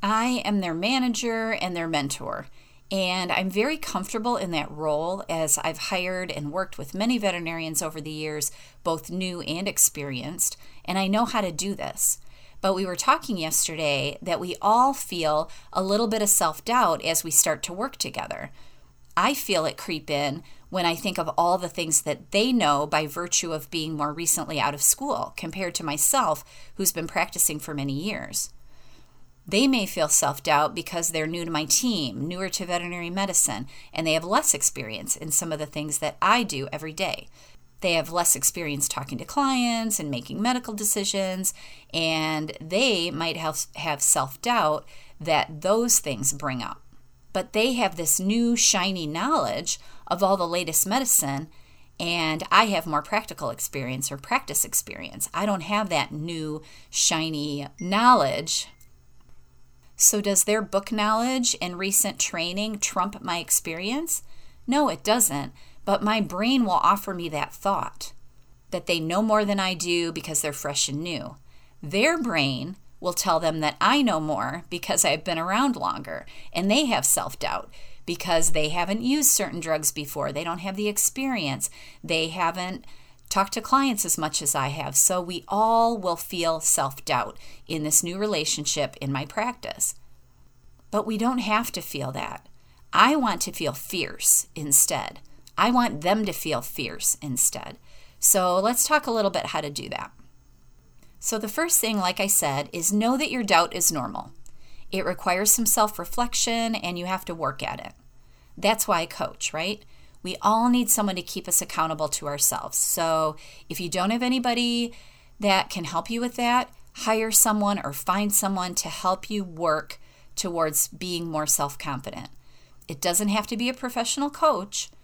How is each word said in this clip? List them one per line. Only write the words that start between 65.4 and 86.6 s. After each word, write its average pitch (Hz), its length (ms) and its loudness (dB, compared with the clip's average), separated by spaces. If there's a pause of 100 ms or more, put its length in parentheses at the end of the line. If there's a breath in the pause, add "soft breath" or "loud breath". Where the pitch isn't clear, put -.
But 196 180 2
my 214 200 2
brain 220 420 2
will 190 80 0
offer 196 400 2
me 175 160 -4
that 151 240 -4
thought, - 640 -2 (560)
that 175 160 -4
they 170 120 2
know 165 220 0
more 214 240 4
than 202 160 2
I 185 140 2
do 170 360 0
because 165 300 -4
they're 147 140 -2
fresh - 340 -2
and 143 140 -2
new. 170 340 -6 (460 soft breath)
Their 240 380 2
brain 156 560 0 (220)
will 180 140 -2
tell 170 280 2
them 160 200 0
that 151 180 0
I 247 220 4
know 202 200 4
more 151 500 -2
because 175 340 0
I've 156 200 2
been 170 140 -2
around 208 380 2
longer, - 480 -4 (260 loud breath)
and 185 200 0
they 285 160 4
have 185 180 2
self-doubt - 640 -2 (360 loud breath)
because 165 460 4
they 156 180 4
haven't 175 320 0
used 269 280 4
certain 175 300 0
drugs 156 320 0
before. 143 400 -6
They 151 120 -4
don't 170 160 -6
have 190 160 -6
the 208 120 -2
experience. 208 800 -2 (340 loud breath)
They 160 260 0
haven't 180 580 -4 (420 soft breath)
talked 202 240 0
to - 80 -4
clients 262 440 2
as 170 140 0
much 160 240 -2
as 151 140 0
I 135 120 2
have. 139 280 -4
So 180 240 4
we 175 260 -6
all 226 500 4
will 180 200 0
feel 165 420 0
self-doubt 135 800 0 (300 loud breath)